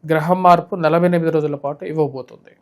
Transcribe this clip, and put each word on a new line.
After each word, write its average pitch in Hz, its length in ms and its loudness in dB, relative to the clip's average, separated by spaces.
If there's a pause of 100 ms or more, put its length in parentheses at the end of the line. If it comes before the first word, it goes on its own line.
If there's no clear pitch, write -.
గ్రహం 160 420 0
మార్పు 175 400 4
నలభై 170 240 2
ఎనిమిది 170 260 0
రోజుల 147 300 -2
పాటు 147 200 -8
ఇవ్వబోతుంది. 143 760 -8